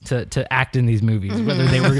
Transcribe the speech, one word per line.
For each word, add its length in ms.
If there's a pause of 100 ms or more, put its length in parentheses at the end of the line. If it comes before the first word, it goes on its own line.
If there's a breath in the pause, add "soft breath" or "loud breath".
to, 200
to 260
act 220
in 120
these 180
movies, 380
whether 240
they 140
were, 200